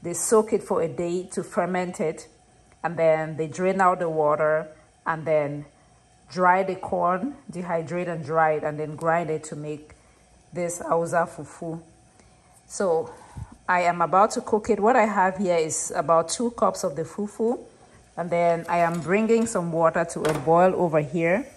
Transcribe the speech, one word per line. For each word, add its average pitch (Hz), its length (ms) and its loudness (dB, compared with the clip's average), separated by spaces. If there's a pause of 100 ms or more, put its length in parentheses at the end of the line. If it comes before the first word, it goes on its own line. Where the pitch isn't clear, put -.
they 170 100 -8
soak 220 400 2
it 202 100 0
for 185 200 -2
a 165 60 -2
day 175 400 -4
to - 140 -6
ferment 180 560 -4
it, - 300 -6 (560)
and 165 140 -6
then 160 400 2
they 160 80 -2
drain 185 340 0
out 180 200 4
the 175 100 -2
water, 156 580 2 (380)
and 160 180 -4
then 147 400 0 (640)
dry 180 340 4
the 190 120 -2
corn, 185 640 -2 (140)
dehydrate 175 580 -4
and 165 140 -6
dry 156 300 2
it, 151 120 -2
and 151 140 -4
then 151 180 -8
grind 160 340 0
it 156 140 -4
to - 120 -12
make 151 380 -12 (580)
this 170 280 -6
Hausa 170 460 0
fufu. 165 540 -10 (880)
So 165 440 0 (560)
I 180 140 2
am 175 220 2
about 185 300 4
to - 100 -4
cook 214 260 -2
it. 208 100 2
What 214 160 4
I 220 120 6
have 190 320 2
here 180 180 2
is 160 400 -2
about 165 320 2
two 240 220 -2
cups 196 340 -2
of 175 120 -4
the 165 80 -4
fufu, 214 540 -4 (600)
and 175 100 -4
then 170 400 2
I 175 120 0
am 170 200 0
bringing 220 460 2
some 170 260 -2
water 165 320 2
to 165 160 -8
a 151 200 0
boil 170 360 6
over 160 240 2
here. 175 460 0 (100)